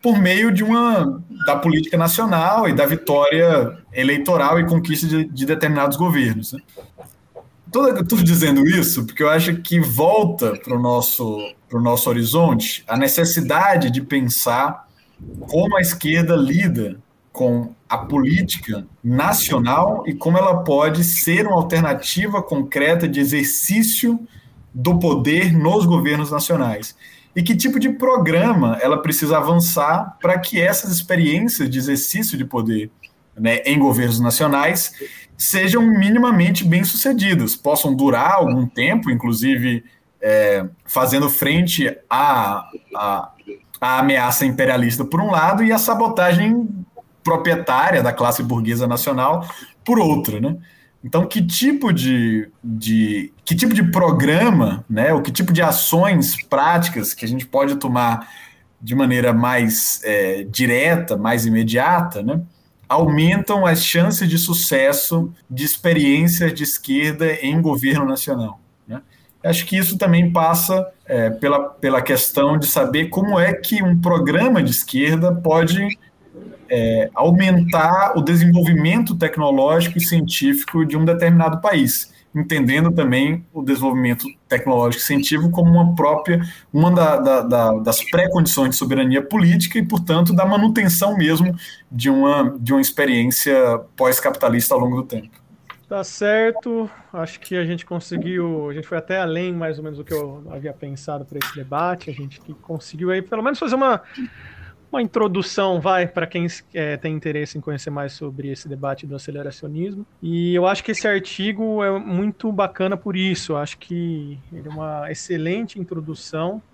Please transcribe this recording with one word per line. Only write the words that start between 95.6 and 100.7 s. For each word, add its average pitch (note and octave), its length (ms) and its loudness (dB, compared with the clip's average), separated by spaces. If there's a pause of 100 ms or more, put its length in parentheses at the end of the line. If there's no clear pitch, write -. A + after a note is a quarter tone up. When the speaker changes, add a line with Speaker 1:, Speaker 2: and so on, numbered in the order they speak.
Speaker 2:
Tá G3+ 140 -6
certo, A3 880 -2 (220)
acho E3 260 -10
que - 180 -10
a F3+ 80 -2
gente E3+ 220 -6
conseguiu, E3+ 800 -6
a C#3+ 60 -10
gente D#3 140 -12
foi E3+ 100 -6
até F#3 220 -6
além F3 320 -4
mais D#3+ 260 -8
ou D#3 60 -14
menos D3+ 140 -14
do D3 60 -14
que - 80 -10
eu D3 380 -8
havia C#3+ 220 -12